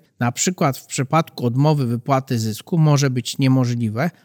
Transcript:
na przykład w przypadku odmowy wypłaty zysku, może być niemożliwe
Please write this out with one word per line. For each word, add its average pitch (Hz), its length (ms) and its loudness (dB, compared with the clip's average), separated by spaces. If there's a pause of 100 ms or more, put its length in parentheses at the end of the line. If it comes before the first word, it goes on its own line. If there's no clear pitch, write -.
(200)
na 123 120 0
przykład 175 460 -2
w - 80 -20
przypadku 143 600 -2
odmowy 139 400 2
wypłaty 127 520 -2
zysku, 110 400 -4
może 143 320 4
być 120 280 -6
niemożliwe 123 720 0 (140)